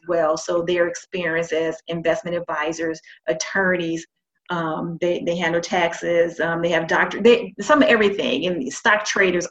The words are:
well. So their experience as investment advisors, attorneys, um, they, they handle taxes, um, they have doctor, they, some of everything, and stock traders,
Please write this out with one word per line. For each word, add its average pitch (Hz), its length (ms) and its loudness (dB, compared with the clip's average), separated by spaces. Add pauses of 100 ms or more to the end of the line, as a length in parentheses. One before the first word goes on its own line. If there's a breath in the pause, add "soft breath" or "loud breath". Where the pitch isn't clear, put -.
well. 160 300 2
So 175 240 -2
their 175 260 2
experience 170 640 -4
as 160 360 -2
investment 170 500 -2
advisors, 160 640 -4 (260 loud breath)
attorneys, 175 760 -2 (460)
um, 165 500 -4
they, 175 240 0
they 170 100 0
handle 170 240 0
taxes, 170 800 0
um, 165 220 -2
they 170 80 0
have 165 180 0
doctor, 180 320 0
they, 208 400 4
some 285 220 4
of 214 80 6
everything, 202 560 2
and 180 260 -4
stock - 320 0
traders, 180 480 0